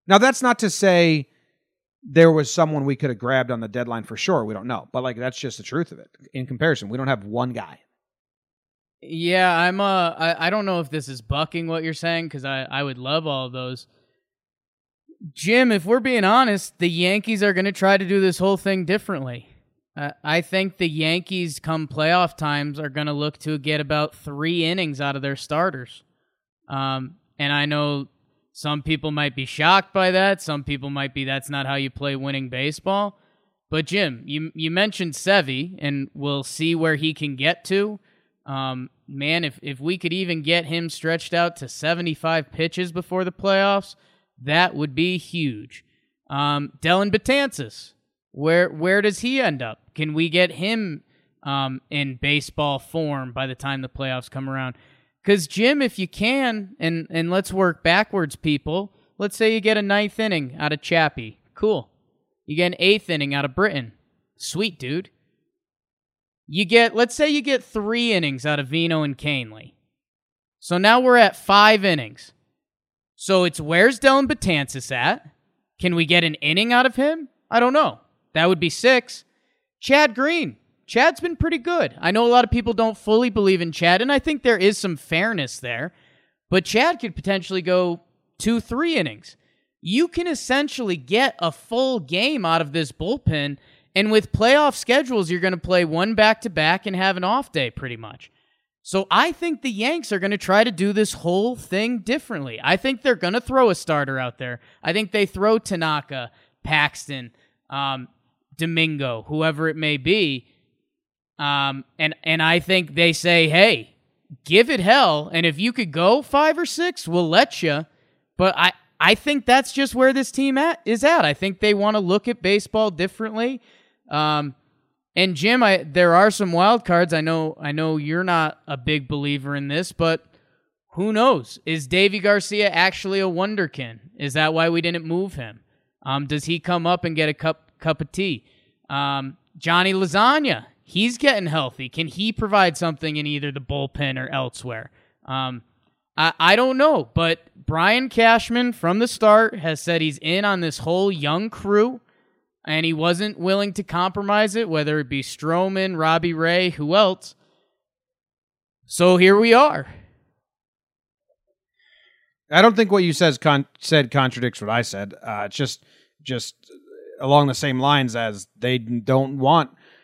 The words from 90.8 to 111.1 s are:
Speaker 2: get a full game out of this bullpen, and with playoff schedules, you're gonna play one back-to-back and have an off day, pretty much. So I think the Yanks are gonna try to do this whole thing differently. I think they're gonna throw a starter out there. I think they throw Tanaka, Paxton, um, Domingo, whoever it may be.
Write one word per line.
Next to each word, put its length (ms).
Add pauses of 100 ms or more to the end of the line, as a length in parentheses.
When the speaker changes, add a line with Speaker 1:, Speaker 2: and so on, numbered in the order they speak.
Speaker 2:
get 420
a 120
full 500
game 420
out 160
of 140
this 180
bullpen, 640 (360)
and 160
with 220
playoff 440
schedules, 540
you're 120
gonna 160
play 260
one 320
back-to-back 680
and 100
have 220
an 80
off 260
day, 180
pretty 280
much. 340 (520)
So 280
I 220
think 280
the 100
Yanks 420
are 60
gonna 180
try 260
to 80
do 220
this 200
whole 440
thing 420
differently. 640
I 140
think 240
they're 140
gonna 260
throw 280
a 60
starter 420
out 200
there. 240 (200)
I 120
think 180
they 140
throw 320
Tanaka, 760 (320)
Paxton, 680 (380)
um, 380 (500)
Domingo, 720
whoever 400
it 80
may 220
be. 500 (920)